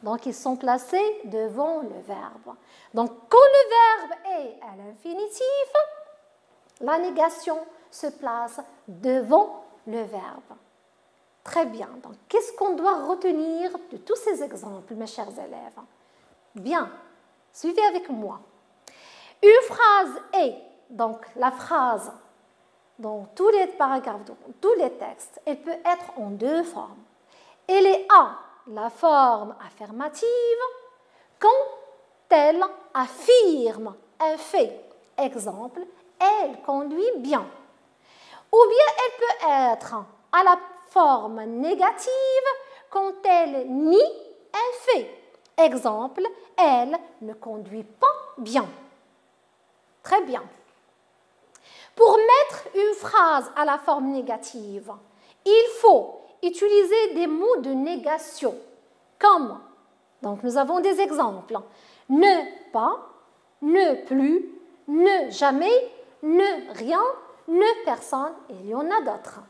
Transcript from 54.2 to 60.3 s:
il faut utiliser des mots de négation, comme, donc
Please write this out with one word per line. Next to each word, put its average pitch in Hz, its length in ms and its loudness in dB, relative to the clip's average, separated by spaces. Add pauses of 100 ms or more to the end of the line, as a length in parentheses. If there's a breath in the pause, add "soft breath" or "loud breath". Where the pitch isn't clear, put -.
il 453 220 6 (140)
faut - 400 4 (220 loud breath)
utiliser 403 720 2
des 339 120 -2
mots 349 320 0
de 262 120 -6
négation, 285 840 -6 (600)
comme, 320 420 4 (600)
donc 202 200 -10